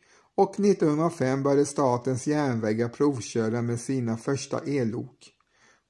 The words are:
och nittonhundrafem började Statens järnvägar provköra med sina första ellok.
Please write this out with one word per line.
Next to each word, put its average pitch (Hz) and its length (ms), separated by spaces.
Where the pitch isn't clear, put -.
och 196 200
nittonhundrafem 156 840
började 143 220
Statens 127 640
järnvägar 117 600
provköra 120 720
med 120 180
sina 120 380
första 135 420
ellok. 123 720